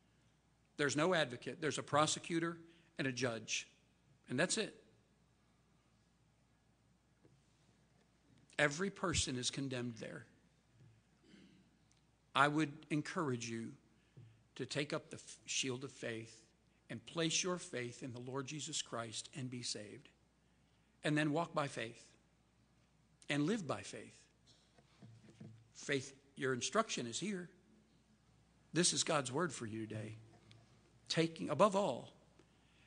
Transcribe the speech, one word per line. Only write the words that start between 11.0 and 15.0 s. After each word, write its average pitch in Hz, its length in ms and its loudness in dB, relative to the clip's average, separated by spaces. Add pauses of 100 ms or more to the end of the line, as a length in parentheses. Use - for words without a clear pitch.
I 139 120 8
would 151 240 4 (200)
encourage 147 580 0
you 113 220 -6 (840)
to 131 100 -6
take 147 280 -2
up - 160 -4